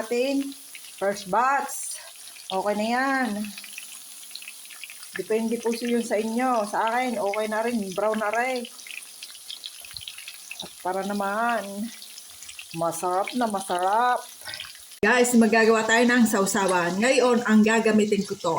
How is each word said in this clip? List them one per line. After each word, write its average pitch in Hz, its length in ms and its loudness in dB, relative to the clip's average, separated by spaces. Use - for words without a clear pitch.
ating 269 480 -2
first 202 320 -4
batch. 254 720 -2
Okay 190 300 -2
na 214 80 -2
yan. 262 440 0
Depende 220 420 -2
po 233 140 -2
siya 240 260 -2
sa 214 160 -2
inyo. 226 480 0
Sa 208 240 0
akin, 240 320 -2
okay 208 320 -2
na 220 120 0
rin. 240 120 -2
Brown 214 240 0
na 208 160 -2
rin. 247 320 -2
At - 160 -16
para 190 240 -4
naman, 202 600 -2
masarap 175 640 -2
na 247 140 2
masarap. 202 760 0
Guys, 240 320 4
magagawa 226 480 6
tayo 226 240 6
ng 240 160 6
sausawan. 190 720 2
Ngayon, 240 480 4
ang 214 160 8
gagamitin 214 640 4
ko - 140 -8
to 165 200 0